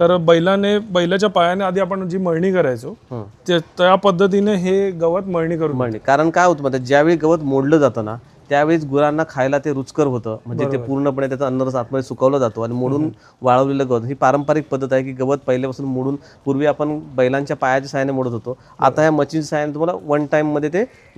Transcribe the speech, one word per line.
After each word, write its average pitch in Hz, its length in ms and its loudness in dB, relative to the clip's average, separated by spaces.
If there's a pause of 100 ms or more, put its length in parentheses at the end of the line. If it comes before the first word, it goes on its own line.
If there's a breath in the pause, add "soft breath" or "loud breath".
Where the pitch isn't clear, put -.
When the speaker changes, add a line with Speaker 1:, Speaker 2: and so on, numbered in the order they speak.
Speaker 1:
तर 170 160 4
बैलाने, 185 600 4
बैलाच्या 190 500 0
पायाने 185 360 2
आधी 185 160 0
आपण 190 280 -2
जी 175 100 -4
मळणी 180 340 0
करायचो, 135 380 0
Speaker 2:
हं. 117 340 -12 (240)
Speaker 1:
ते, 175 100 2
त्या 180 360 2
पद्धतीने 196 600 2
हे 190 360 0
गवत 170 360 -2
मळणी 170 300 -2
करून 156 200 -2
Speaker 2:
मळणी. 120 220 -2
कारण 147 320 2
काय 175 160 2
होतं 160 160 2
माहिती 135 140 0
आहे, 127 100 -4
ज्यावेळी 147 300 4
गवत 160 220 2
मोडलं 139 400 2
जातं 117 260 2
ना, 107 120 -6 (320 soft breath)
त्यावेळीच 151 360 2
गुरांना 147 440 0
खायला 135 300 0
ते 147 140 -2
रुचकर 135 340 -2
होतं, 113 300 -4 (100)
म्हणजे 120 180 -4
ते 139 40 -2
Speaker 1:
बरोबर. 127 180 -4
Speaker 2:
पूर्णपणे 135 420 -2
त्याचा 135 180 -2
अन्नरस 131 280 -2
आतमध्ये 131 280 -4
सुकवला 131 360 0
जातो 117 220 -2
आणि 117 140 -4
मोडून 131 280 -2
Speaker 1:
हं. 156 80 -2 (320 soft breath)
Speaker 2:
वाळवलेलं 135 460 2
गवत. 117 160 0
ही 135 100 -6
पारंपरिक 143 540 0
पद्धत 135 240 -4
आहे 135 100 0
की 135 100 -8
गवत 131 340 -2
पहिल्यापासून 131 400 -4
मोडून, 131 300 -2 (280 loud breath)
पूर्वी 139 220 0
आपण 151 340 -2 (160)
बैलांच्या 139 400 0
पायाच्या 135 320 0
साहाय्याने 139 240 -2
मोडत 131 160 -2
होतो, 117 220 -8
आता - 340 -8
Speaker 1:
बरोबर. 131 160 2
Speaker 2:
ह्या 156 100 4
मशीनच्या 151 320 0
साहाय्याने 147 320 -4
तुम्हाला 165 280 -4
वन 147 240 0
टाइममध्ये 151 420 0
ते 180 160 -2 (340 soft breath)